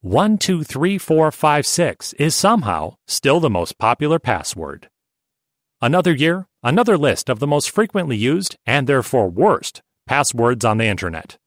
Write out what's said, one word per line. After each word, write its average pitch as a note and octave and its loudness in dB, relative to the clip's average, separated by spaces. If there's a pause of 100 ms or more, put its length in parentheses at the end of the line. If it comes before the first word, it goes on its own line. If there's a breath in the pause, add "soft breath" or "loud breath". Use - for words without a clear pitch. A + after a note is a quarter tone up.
One F#3 2
two F3+ -2
three F3+ -2
four D#3 2
five D3 0
six - -4
is D3 0
somehow G#2+ 0 (100)
still C#3+ 2
the D#3+ 2
most F2 -4
popular D3 0
password. D#2+ -6 (920)
Another E3+ 2
year, E3 0 (160)
another G#3 2
list C#3+ 0
of A#2+ -2
the C#3+ -2
most D3 0
frequently F3+ -2
used C#3+ -2 (100)
and C3 0
therefore B2 0
worst B2 -2 (240)
passwords A#2+ 0
on A2 2
the A2+ 0
internet. F2 -6